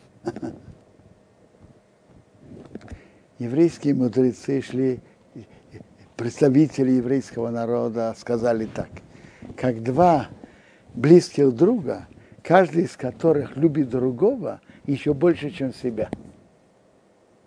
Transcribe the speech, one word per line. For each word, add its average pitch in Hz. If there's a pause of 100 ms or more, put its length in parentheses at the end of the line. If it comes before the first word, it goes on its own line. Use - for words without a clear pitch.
(240)
<laughs> - (2750)
Еврейские 143
мудрецы 127
шли, 127 (1160)
представители 131
еврейского 123
народа 117
сказали 117
так: - (680)
"Как 117
два 139 (640)
близких 143
друга, 139 (360)
каждый 170
из -
которых 139
любит 143
другого 127 (240)
еще 143
больше, 147
чем 131
себя". 110 (1400)